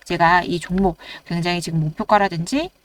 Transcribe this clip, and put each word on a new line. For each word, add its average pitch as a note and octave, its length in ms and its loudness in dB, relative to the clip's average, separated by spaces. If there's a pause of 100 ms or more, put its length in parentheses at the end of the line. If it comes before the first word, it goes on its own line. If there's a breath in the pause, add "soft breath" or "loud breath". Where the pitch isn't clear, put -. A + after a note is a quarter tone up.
제가 E3+ 380 4
이 F3 160 -4
종목 F3+ 380 0 (280 loud breath)
굉장히 E3+ 360 -2
지금 E3 200 -2
목표가라든지 G3 880 0 (160)